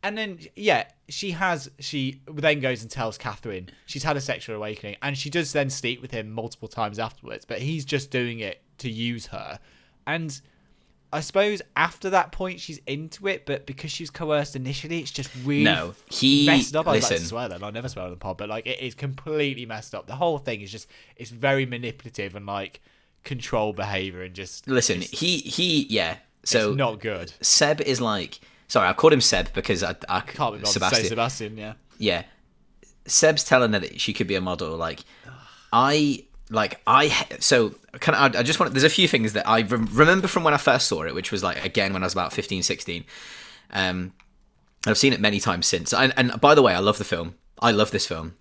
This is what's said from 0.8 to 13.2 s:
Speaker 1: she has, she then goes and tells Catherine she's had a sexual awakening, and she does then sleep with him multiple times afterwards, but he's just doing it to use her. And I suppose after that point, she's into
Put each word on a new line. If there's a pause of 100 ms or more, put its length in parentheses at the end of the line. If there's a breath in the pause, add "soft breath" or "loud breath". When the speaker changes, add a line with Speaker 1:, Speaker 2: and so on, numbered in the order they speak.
Speaker 1:
she
has, (100)
she
then
goes
and
tells
Catherine (160)
she's
had
a
sexual
awakening,
and
she
does
then
sleep
with
him
multiple
times
afterwards,
but
he's
just
doing
it (180)
to
use
her. (480 soft breath)
And (720)
I
suppose (140)
after
that
point,
she's
into